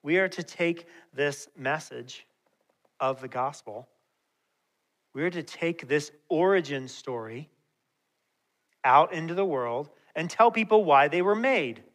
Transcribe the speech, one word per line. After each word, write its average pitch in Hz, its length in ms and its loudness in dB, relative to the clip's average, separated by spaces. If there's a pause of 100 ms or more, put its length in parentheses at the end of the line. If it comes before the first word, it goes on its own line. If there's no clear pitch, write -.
We 160 160 0
are 190 100 2
to 180 140 -8
take 170 440 -4 (260)
this 143 440 -4
message 131 680 -8 (760)
of 131 200 -2
the 127 80 -12
gospel. 123 600 -6 (1300)
We 135 80 -4
are 175 80 0
to 175 120 -8
take 170 460 -6
this 147 240 0 (160)
origin 156 600 2
story 120 600 -10 (1400)
out 139 280 6
into 165 220 -6
the 196 100 0
world 135 440 -2 (260)
and 165 160 -4
tell 233 200 4
people 220 340 2
why 143 240 6
they 170 140 0
were 202 120 2
made. 214 480 -2 (120)